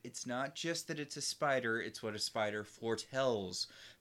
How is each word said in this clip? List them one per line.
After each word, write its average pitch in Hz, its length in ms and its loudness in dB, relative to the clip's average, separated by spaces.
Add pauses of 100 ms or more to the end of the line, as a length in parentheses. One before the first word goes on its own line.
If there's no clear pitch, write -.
"It's - 220 -8
not 127 280 -2
just 165 360 -2
that 151 100 -4
it's 143 160 -6
a 143 60 -6
spider. 127 600 4
It's 104 220 -6
what 110 120 0
a 107 40 -4
spider 107 460 0
foretells. 113 1000 0 (340)